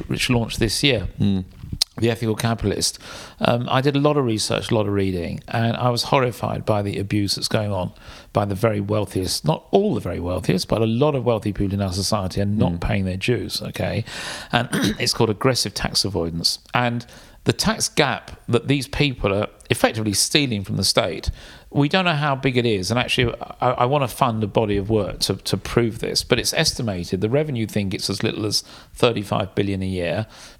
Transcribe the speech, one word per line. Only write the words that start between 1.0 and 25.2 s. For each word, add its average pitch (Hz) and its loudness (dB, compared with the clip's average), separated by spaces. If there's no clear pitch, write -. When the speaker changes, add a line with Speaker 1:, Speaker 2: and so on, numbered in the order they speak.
Speaker 2:
Mm. 98 2
Speaker 1:
The 113 4
Ethical 110 0
Capitalist, - 0
um, 120 4
I 131 2
did 139 2
a - 2
lot 147 4
of 139 2
research, 107 0
a 117 4
lot 104 4
of 101 0
reading, 95 0
and 117 0
I 123 2
was 120 0
horrified 120 0
by 107 2
the 101 -2
abuse 101 0
that's - -4
going 104 0
on 90 -2
by 104 4
the 101 -2
very 104 2
wealthiest, 101 -2
not 151 0
all 196 4
the 101 -2
very 87 -6
wealthiest, 90 -2
but 107 2
a 113 2
lot 135 2
of 120 -2
wealthy 107 0
people 98 -2
in 101 0
our 95 0
society 98 -2
are 101 2
not 101 2
Speaker 2:
Mm. 85 -4
Speaker 1:
paying 98 0
their 92 -2
dues, 104 -2
okay? 92 -2
And 120 2
<clears throat> 208 0
it's 123 0
called 113 2
aggressive 120 0
tax - -2
avoidance. 85 -2
And 120 0
the 127 2
tax - 0
gap - 0
that 120 2
these 135 2
people 123 0
are 104 0
effectively 110 0
stealing 120 0
from 104 -6
the 98 -2
state, - 0
we 143 2
don't 190 2
know 175 2
how 143 0
big 131 0
it 120 4
is. 101 2
And 120 2
actually, 117 0
I, 123 2
I 123 2
wanna 139 2
fund 110 0
a - 0
body 104 2
of 98 -2
work 110 0